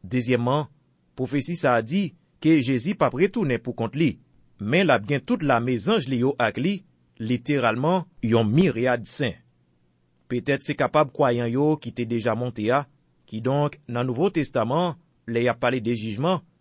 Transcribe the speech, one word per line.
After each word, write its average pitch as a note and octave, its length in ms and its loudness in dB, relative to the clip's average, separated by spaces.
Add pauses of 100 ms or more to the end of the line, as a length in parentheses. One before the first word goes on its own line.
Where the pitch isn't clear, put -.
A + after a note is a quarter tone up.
Dezyèmman, B2 640 0 (480)
pwofesi C#3 420 -4
sa B2+ 160 4
a A2+ 80 0
di E3 300 -2 (260)
ke D#3+ 240 6
Jezi C3 320 0
p - 80 2
ap B2 160 0
retounen F3 400 0
pou - 160 -8
kont A2+ 240 -4
li, C#3+ 140 2 (460)
men C#3+ 260 2
l C#3+ 80 6
ap G#2 140 0
gen C#3 120 -2
tout A3+ 240 -2
lame B2+ 320 2
zanj B2+ 320 -2
li B2 140 0
yo C3 180 2
ak A2 160 0
li, E3+ 220 -2 (420)
literalman, B2 880 0 (180)
yon A2+ 240 4
miryad B2 600 2
sen. A#2 280 -4 (920)
Petèt C3 340 -2
se D3 140 -4
kapab D3 340 2
kwayan A#2+ 400 2
yo D3 240 2
ki B2 160 -10
te A#2+ 160 -4
deja A2+ 300 0
monte A#2 340 -4
a, C#3+ 140 0 (420)
ki A2 160 -10
donk, C#3+ 320 0 (100)
nan A#2+ 220 -4
Nouvo C#3 240 0
Testaman, D3 640 0 (320)
lè A#2 160 0
y B2 60 2
ap A#2 120 -4
pale B2 220 0
de A#2 100 0
jijman A2+ 460 -2 (200)